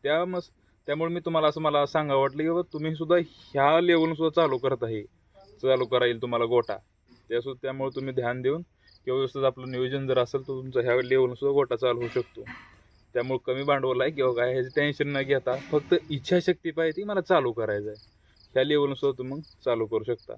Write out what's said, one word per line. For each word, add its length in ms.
त्या 220
मस-, 260
त्यामुळे 280
मी 60
तुम्हाला 280
असं, 120
मला 260
सांगावं 340
वाटलं 220
की 60
बाबा 140
तुम्ही 220
सुद्धा 220
ह्या 640
लेवलनं 340
सुद्धा 280
चालू 160
करत 260
आहे, 180
चालू 220
करा 200
येईल 180
तुम्हाला 220
गोठा. 320
त्यासु-, 340
त्यामुळे 340
तुम्ही 180
ध्यान 280
देऊन 200
किंवा 120
व्यवस्थित 280
आपलं 260
नियोजन 360
जर 120
असेल 220
तर 120
तुमचा 280
ह्या 220
लेवलनं 320
सुद्धा 180
गोठा 240
चालू 240
होऊ 80
शकतो. 360
त्यामुळे 320
कमी 160
भांडवल 380
आहे 100
किंवा 220
काय 200
ह्याची 240
टेन्शन 320
न 140
घेता 340
फक्त 240
इच्छाशक्ती 600
पाहिजे 260
ती 80
मला 160
चालू 320
करायचं 360
आहे, 180
ह्या 120
लेवलनं 300
सुद्धा 240
तुम्ही 160
मग 60
चालू 220
करू 180
शकता. 320